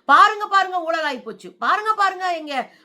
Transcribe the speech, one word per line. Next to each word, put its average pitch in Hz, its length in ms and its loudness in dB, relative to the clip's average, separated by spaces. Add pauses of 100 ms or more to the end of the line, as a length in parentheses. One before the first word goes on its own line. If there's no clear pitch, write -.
"பாருங்க, 415 420 4
பாருங்க, 370 340 0
ஊழல் 330 220 -4
ஆகி 277 160 -6
போச்சு, 196 320 -16
பாருங்க, 403 420 -2
பாருங்க, 381 440 -2
இங்க 285 340 -8 (140)